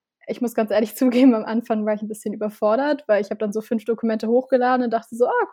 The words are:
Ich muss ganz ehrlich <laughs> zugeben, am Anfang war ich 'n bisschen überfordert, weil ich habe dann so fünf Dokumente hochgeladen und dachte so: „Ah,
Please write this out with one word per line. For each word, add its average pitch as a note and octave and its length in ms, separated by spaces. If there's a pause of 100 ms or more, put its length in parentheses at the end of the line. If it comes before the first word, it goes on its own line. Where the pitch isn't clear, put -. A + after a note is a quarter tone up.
(280)
Ich - 140
muss A#3 140
ganz G#3+ 160
ehrlich G#3+ 240
<laughs> - 0
zugeben, B3+ 400
am G#3+ 100
Anfang A3 400
war G#3+ 80
ich G#3 80
'n G#3+ 60
bisschen G#3+ 260
überfordert, A3 760
weil G#3 140
ich G#3 80
habe G#3 100
dann G#3+ 140
so G#3+ 80
fünf A3 240
Dokumente A3 420
hochgeladen B3+ 580
und A#3 80
dachte A3+ 220
so: A3+ 120
„Ah, A#4+ 260